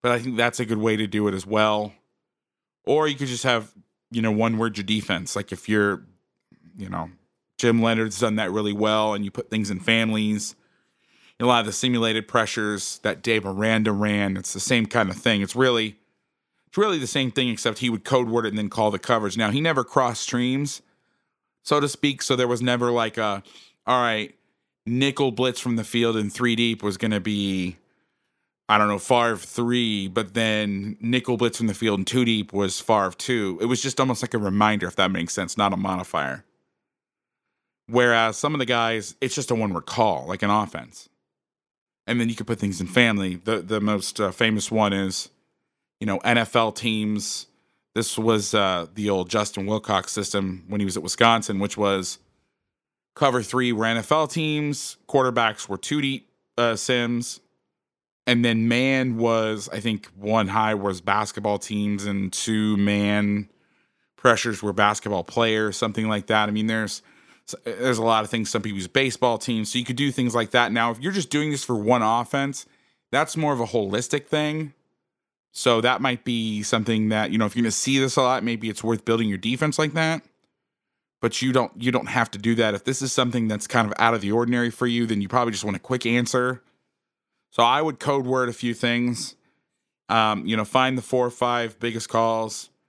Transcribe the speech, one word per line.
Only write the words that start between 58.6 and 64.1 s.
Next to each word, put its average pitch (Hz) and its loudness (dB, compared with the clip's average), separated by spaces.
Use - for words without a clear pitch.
man 127 2
was, 110 0
I 98 -6
think 107 -4
one 104 0
high 110 2
was 98 -2
basketball 104 -2
teams 104 -2
and 98 -4
two 107 0
man 104 2